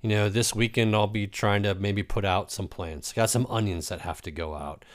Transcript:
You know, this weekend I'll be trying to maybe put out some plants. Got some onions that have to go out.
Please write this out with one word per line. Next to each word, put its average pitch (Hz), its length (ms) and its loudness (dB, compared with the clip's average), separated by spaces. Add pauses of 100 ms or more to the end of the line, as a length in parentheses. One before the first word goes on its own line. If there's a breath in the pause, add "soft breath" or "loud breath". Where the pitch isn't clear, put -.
You 110 80 -2
know, 104 200 4
this 113 240 0
weekend 113 420 2
I'll 104 120 4
be 104 200 -2
trying 101 360 2
to 101 100 2
maybe 101 300 0
put - 200 -2
out 95 280 0
some 95 160 -6
plants. 80 460 -8
Got 113 180 2
some 117 180 2
onions 98 400 -2
that 90 120 -6
have 87 220 -8
to 85 80 -8
go 78 220 -6
out. 76 420 -10